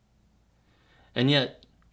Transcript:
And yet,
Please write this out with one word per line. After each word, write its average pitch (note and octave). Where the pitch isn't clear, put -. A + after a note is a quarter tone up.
And B2
yet, C#3